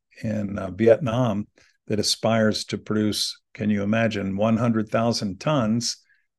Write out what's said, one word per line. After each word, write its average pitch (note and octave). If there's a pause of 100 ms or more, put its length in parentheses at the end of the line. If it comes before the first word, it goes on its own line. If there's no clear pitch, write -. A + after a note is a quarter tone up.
(220)
in, G#2
uh, F#2+
Vietnam A2 (400)
that G#2+
aspires A2
to G#2
produce, G#2+ (180)
can G#2+
you G2+
imagine, G#2
one A2
hundred A2+
thousand A2+
tons A#2 (420)